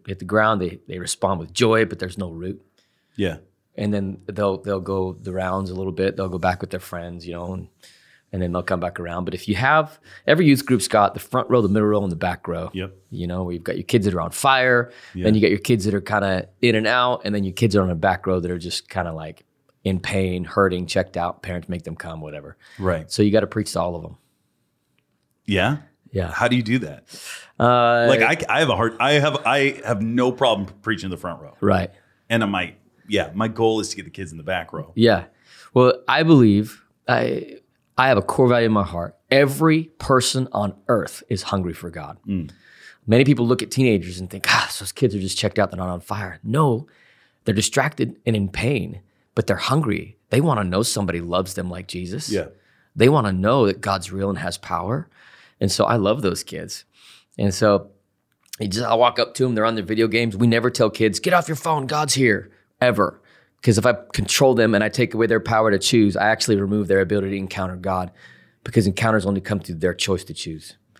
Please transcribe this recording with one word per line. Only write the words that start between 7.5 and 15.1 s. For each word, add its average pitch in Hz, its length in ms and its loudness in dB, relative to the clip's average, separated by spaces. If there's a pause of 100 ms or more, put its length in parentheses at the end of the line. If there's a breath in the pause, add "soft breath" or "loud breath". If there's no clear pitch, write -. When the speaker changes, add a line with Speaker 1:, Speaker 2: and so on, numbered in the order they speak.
Speaker 1:
and, 90 160 -10 (640 soft breath)
and 95 100 -4
then 87 100 -2
they'll 90 120 -2
come 92 160 -2
back 87 200 -6
around. 87 260 -8
But 87 100 -6
if - 120 -10
you 104 80 0
have, 151 440 2 (280 loud breath)
every 165 200 4
youth 139 180 6
group's 123 220 2
got 101 280 4
the 104 40 -8
front - 300 -4
row, 123 120 6
the 101 80 2
middle 104 180 2
row, 104 160 2
and 92 80 -2
the 85 40 -6
back 90 320 -6
row. 82 260 -8
Speaker 2:
Yep. 95 200 -8 (180)
Speaker 1:
You 90 160 -8
know, 90 160 -6
we've 87 200 -8
got - 120 -4
your - 80 -8
kids 104 220 2
that 101 80 2
are 85 80 -2
on 82 100 -6
fire. 127 600 2 (240 loud breath)